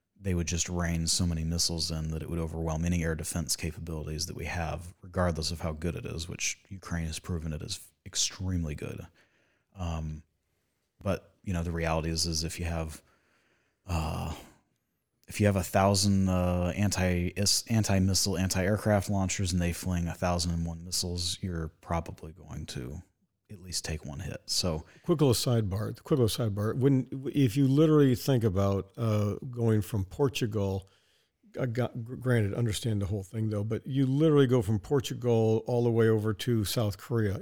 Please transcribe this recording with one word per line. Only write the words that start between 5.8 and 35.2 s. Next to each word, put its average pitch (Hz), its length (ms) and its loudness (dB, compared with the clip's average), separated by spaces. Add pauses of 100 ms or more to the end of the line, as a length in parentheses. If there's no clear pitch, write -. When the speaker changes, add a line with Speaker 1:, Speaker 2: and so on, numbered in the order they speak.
Speaker 1:
it - 100 -10
is, 78 220 -8
which - 300 -6 (120)
Ukraine 85 360 -6
has 78 140 -6
proven 80 340 -4
it 78 80 -6
is - 180 -10 (240)
extremely 87 680 -2
good. 71 320 -10 (720)
Um, 80 460 -6 (800)
but, - 300 -4 (100)
you 98 100 -4
know, 85 80 0
the 85 100 -2
reality 82 380 0
is, 80 160 0
is 82 180 -2
if 80 160 -6
you 87 60 -4
have, 80 340 -4 (880)
uh, 80 460 -4 (920)
if - 120 -8
you 104 60 6
have 101 100 4
a 90 80 0
thousand, 98 640 4
uh, 90 460 2
anti-, 90 600 0
is-, - 340 0
anti-missile, 95 680 2
anti-aircraft 98 720 2
launchers 95 420 0
and 87 80 2
they 85 100 2
fling 87 360 -2
a 82 80 -6
thousand 87 360 0
and 85 140 -2
one 82 180 -8
missiles, 87 580 -4
you're 85 260 -4 (140)
probably 82 520 -6
going 76 320 -12
to 69 380 -10 (460)
at - 120 -18
least 90 240 -8
take 80 200 -6
one 73 140 -10
hit. - 260 -10
So 80 380 -2 (200)
Speaker 2:
quick 165 180 0
little 131 120 6
sidebar, 110 720 0
quick 151 160 2
little 113 80 6
sidebar. 104 480 -2
When, 131 320 4 (260)
if 127 220 4
you 139 120 4
literally 147 480 6
think 127 280 2
about, 98 540 2
uh, 104 380 2 (140)
going 117 320 2
from 101 240 -2
Portugal, 104 840 -2 (680)
uh, 139 80 -2
got, 120 380 -4
gr-, 123 120 -12
granted, 120 400 2
understand 113 460 0
the 98 40 0
whole 98 180 -4
thing 110 260 -4
though, 104 140 -2
but 110 220 -4
you 135 200 0
literally 143 420 6
go 123 140 4
from 104 180 0
Portugal 113 880 2